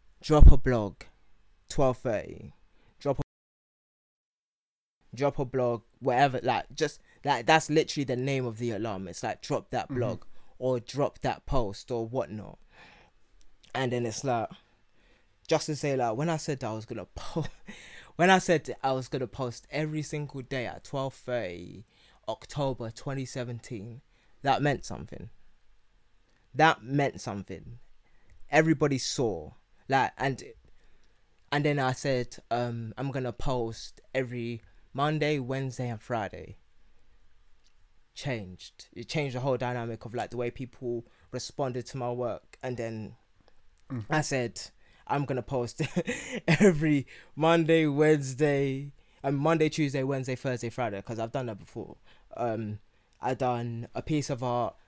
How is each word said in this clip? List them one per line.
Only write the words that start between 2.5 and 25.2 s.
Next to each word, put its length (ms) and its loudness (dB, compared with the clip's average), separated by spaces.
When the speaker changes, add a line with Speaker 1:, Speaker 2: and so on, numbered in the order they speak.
Speaker 1:
drop 220 -2
a, 20 -2
drop 240 0
a 60 0
blog, 400 -2
whatever, 420 4
like, 320 0
just, 260 -4
like, 220 0
that's 240 4
literally 320 2
the 140 -4
name 280 -2
of 140 -6
the 140 -2
alarm. 340 -6
It's 160 -12
like, 180 -6
"Drop 300 -4
that 140 -4
Speaker 2:
Mm-hmm. 160 -6
Speaker 1:
blog," 240 -4
or 220 0
"Drop 400 -4
that 260 -4
post," 460 0
or 160 -2
whatnot. 500 -6
And 200 -2
then 120 0
it's 200 -6
like, 240 0
just 200 0
to 100 -4
say, 180 -2
like, 220 0
when 120 -2
I 100 0
said 200 -6
that 120 -6
I 20 -6
was 140 -8
gonna 280 -10
po-, 320 -4
<laughs> 340 -20
when 140 6
I 100 8
said 240 2
that 180 -10
I 80 2
was 160 -2
gonna 220 -4
post 420 -8
every 320 -4
single 400 -8
day 240 -6
at 160 -12
twelve 320 -6
thirty, 680 -8
October 640 -6
twenty 340 -8
seventeen, 760 -10
that 180 2
meant 240 0
something. 460 -12